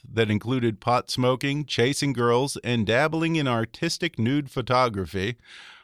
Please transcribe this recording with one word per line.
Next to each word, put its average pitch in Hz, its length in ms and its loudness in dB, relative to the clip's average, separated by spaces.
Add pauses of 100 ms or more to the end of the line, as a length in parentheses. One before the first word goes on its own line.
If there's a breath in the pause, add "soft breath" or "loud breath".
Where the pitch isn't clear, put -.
that 110 220 0
included 113 480 0
pot 120 320 0
smoking, 135 540 0
chasing 139 480 0
girls, 120 500 2
and 117 220 0
dabbling 156 500 0
in 151 100 0
artistic 123 720 -2
nude 135 320 0
photography. 113 880 0 (480 loud breath)